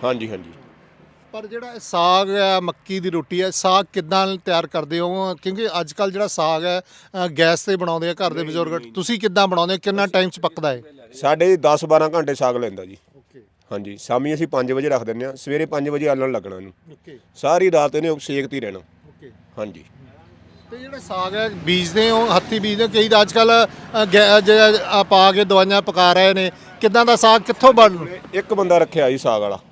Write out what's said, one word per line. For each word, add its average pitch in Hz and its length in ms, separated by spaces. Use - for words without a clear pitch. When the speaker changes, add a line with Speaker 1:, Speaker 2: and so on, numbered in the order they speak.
Speaker 1:
ਹਾਂਜੀ, 120 260
ਹਾਂਜੀ। 87 200
Speaker 2:
ਪਰ 220 140
ਜਿਹੜਾ 233 280
ਇਹ 226 60
ਸਾਗ 185 500
ਆ, 190 300
ਮੱਕੀ 180 400
ਦੀ 180 100
ਰੋਟੀ 170 300
ਆ, 190 100
ਸਾਗ 190 420
ਕਿੱਦਾਂ 190 520
ਤਿਆਰ 170 220
ਕਰਦੇ 156 340
ਹੋ? 185 420
ਕਿਉਂਕਿ 196 240
ਅੱਜ 160 120
ਕੱਲ੍ਹ 196 200
ਜਿਹੜਾ 202 140
ਸਾਗ 160 380
ਹੈ, 180 180
ਅ, 180 40
ਗੈਸ 165 340
'ਤੇ 196 140
ਬਣਾਉਂਦੇ 170 320
ਆ 175 40
ਘਰ 180 180
ਦੇ 156 60
Speaker 1:
ਨਹੀਂ, 165 120
Speaker 2:
ਬਜ਼ੁਰਗ। 160 220
Speaker 1:
ਨਹੀਂ, 165 100
ਨਹੀਂ। 117 120
Speaker 2:
ਤੁਸੀਂ 190 280
ਕਿੱਦਾਂ 196 260
ਬਣਾਉਂਦੇ 180 280
ਹੋ? 190 80
ਕਿੰਨਾ 202 240
ਟਾਈਮ 185 240
'ਚ 175 100
ਪੱਕਦਾ 160 320
ਹੈ? 123 100
Speaker 1:
ਸਾਡੇ 156 420
ਦਸ 151 280
ਬਾਰਾਂ 156 300
ਘੰਟੇ 147 200
ਸਾਗ 127 220
ਲੈਂਦਾ 98 280
ਜੀ। 95 120
Speaker 2:
ਓਕੇ। 131 260
Speaker 1:
ਹਾਂਜੀ, 101 240
ਸ਼ਾਮੀ 135 380
ਅਸੀਂ 156 120
ਪੰਜ 131 260
ਵਜੇ 135 160
ਰੱਖ 127 160
ਦਿੰਦੇ 113 220
ਹਾਂ, 135 100
ਸਵੇਰੇ 147 300
ਪੰਜ 147 220
ਵਜੇ 147 200
ਆਲਣ 131 240
ਲੱਗਣਾ 95 240
ਇਹਨੂੰ। 95 160
Speaker 2:
ਓਕੇ। - 260
Speaker 1:
ਸਾਰੀ 180 340
ਰਾਤ 147 260
ਇਹਨੇ 156 240
ਸੇਕ 139 240
'ਤੇ 135 120
ਹੀ 135 40
ਰਹਿਣਾ। 98 180
Speaker 2:
ਓਕੇ। - 520
Speaker 1:
ਹਾਂਜੀ। 90 260
Speaker 2:
ਤੇ 226 60
ਜਿਹੜਾ 269 220
ਸਾਗ 185 360
ਹੈ 220 140
ਬੀਜਦੇ 180 640
ਹੋ, 226 260
ਹੱਥੀਂ 214 240
ਬੀਜਦੇ 208 240
ਹੋ? 226 40
ਕਈ 220 200
ਤਾਂ 208 140
ਅੱਜ 208 100
ਕੱਲ੍ਹ, 226 200
ਅ, - 20
ਗੈ-, 202 340
ਅ, - 20
ਜੇ, 202 120
ਅ, - 20
ਪਾ 190 300
ਕੇ 202 120
ਦਵਾਈਆਂ 196 380
ਪਕਾ 180 300
ਰਹੇ 190 220
ਨੇ, 185 160
ਕਿੱਦਾਂ 226 240
ਦਾ 233 120
ਸਾਗ 226 240
ਕਿੱਥੋਂ 254 320
ਬਣ- 196 340
Speaker 1:
ਇੱਕ 196 200
ਬੰਦਾ 180 240
ਰੱਖਿਆ 156 320
ਜੀ 135 80
ਸਾਗ 113 240
ਵਾਲਾ 101 160